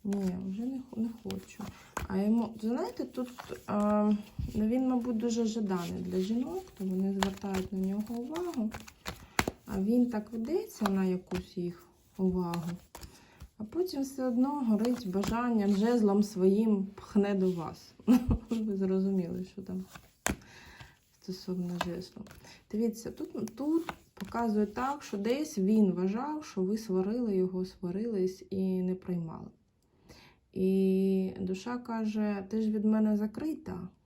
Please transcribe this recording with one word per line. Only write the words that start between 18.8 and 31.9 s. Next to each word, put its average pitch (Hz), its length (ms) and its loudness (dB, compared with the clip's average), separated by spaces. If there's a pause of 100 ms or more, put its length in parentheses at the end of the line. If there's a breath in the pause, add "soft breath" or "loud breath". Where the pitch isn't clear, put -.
що - 180 -12
там 185 220 -6 (1400 loud breath)
стосовно 180 640 -6
жезлу. 180 360 -8 (480 loud breath)
Дивіться, 220 400 -2
тут, - 460 -8
тут 311 360 0 (220)
показує 214 520 0
так, 262 360 -4
що - 140 -8
десь 240 420 -2
він 202 340 6
вважав, 240 520 -2
що - 180 -4
ви 208 160 0
сварили 202 580 0
його, 185 280 0
сварились 185 880 -4
і 190 320 0
не 185 120 0
приймали. 175 560 -6 (1000 loud breath)
І 190 880 4
душа 190 380 -2
каже: 214 720 -2